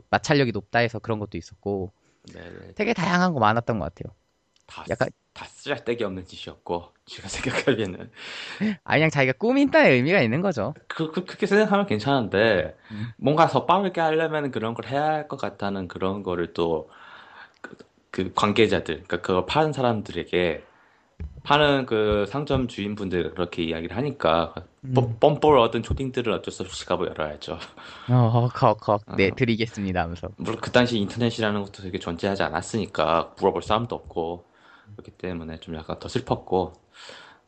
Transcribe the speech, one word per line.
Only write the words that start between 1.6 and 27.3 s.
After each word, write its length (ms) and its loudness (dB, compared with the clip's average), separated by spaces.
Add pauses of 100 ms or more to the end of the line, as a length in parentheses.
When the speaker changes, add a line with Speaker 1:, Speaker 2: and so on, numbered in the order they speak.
Speaker 2:
네네. 420 -18
Speaker 1:
되게 180 0
다양한 400 2
거 60 -2
많았던 400 2
것 140 -4
같아요. 200 -14 (540)
Speaker 2:
다 220 -18
Speaker 1:
약간 200 -2
Speaker 2:
쓰-, 40 -10 (200)
다 120 -16
쓰잘데기 580 -4
없는 220 -6
짓이었고 680 -10 (120)
제가 220 -16
생각하기에는. 840 -4 (720)
Speaker 1:
아, 100 -2
그냥 160 4
자기가 280 2
꾸민다의 580 4
의미가 260 4
있는 200 2
거죠. 320 -2 (140)
Speaker 2:
그, 240 -6
그, 140 -4
그렇게 200 -6
생각하면 420 4
괜찮은데 880 2 (160)
Speaker 1:
음. 160 -8 (100)
Speaker 2:
뭔가 300 4
더 180 0
빠르게 340 2
하려면 520 0
그런 240 -4
걸 120 -10
해야 180 -2
할 220 -2
것 100 -8
같다는 500 -6
그런 360 -4
거를 300 -4
또 360 -2 (720)
그, 140 -18 (360)
그 220 -4
관계자들, 720 2
그러니까 140 -4
그걸 240 0
파는 280 0
사람들에게 880 -2 (800)
파는 420 4
그 420 2
상점 400 0
주인분들 640 -4
그렇게 320 -4
이야기를 340 -6
하니까 560 0 (280)
Speaker 1:
음. 120 -8
Speaker 2:
뻔-, 260 0
뻔뻔 400 6
얻은 240 4
초딩들은 500 -2
어쩔 200 -4
수 100 -8
없이 220 -10
갑을 240 0
열어야죠. 440 -6 (560)